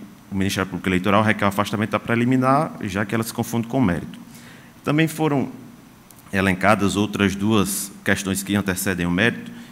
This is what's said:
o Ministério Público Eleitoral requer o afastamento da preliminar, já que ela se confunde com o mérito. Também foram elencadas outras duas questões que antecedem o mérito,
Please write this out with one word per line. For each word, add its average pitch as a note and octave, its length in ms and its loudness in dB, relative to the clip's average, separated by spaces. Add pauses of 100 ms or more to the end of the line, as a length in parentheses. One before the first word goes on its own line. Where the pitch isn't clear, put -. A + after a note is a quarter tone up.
(320)
o G2 40 -6
Ministério F#2+ 340 0
Público F2+ 180 -6
Eleitoral G2 360 4
requer G#2 220 2
o - 20 6
afastamento G2+ 440 -2
da G#2 80 0
preliminar, C3 720 2 (100)
já G2+ 240 -2
que G2+ 80 -6
ela A2+ 100 0
se - 100 -10
confunde A#2 340 -2
com C3+ 120 -2
o - 20 4
mérito. F2 380 -2 (640)
Também D#3 240 2
foram D3+ 440 0 (800)
elencadas F#2+ 640 2
outras G2+ 400 2
duas G2+ 560 0 (120)
questões F#2+ 380 -2
que G2 140 -2
antecedem F#2 500 -2
o F2 60 0
mérito, G2+ 400 0 (200)